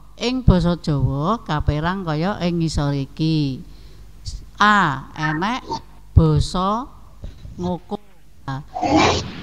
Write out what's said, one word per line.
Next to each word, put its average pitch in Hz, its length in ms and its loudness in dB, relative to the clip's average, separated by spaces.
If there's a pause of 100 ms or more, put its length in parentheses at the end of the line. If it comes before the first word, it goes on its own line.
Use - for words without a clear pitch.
(140)
Ing 247 320 -2
basa 175 320 4
Jawa 143 640 0
kaperang 160 640 -2
kaya 160 320 -2
ing 170 240 0
ngisor 147 320 0
iki. 147 720 -2 (960)
A, 185 560 4
enek 160 480 -2 (480)
basa 180 720 4 (720)
ngoko. 180 400 -4 (480)
Nah, 135 160 -6 (800)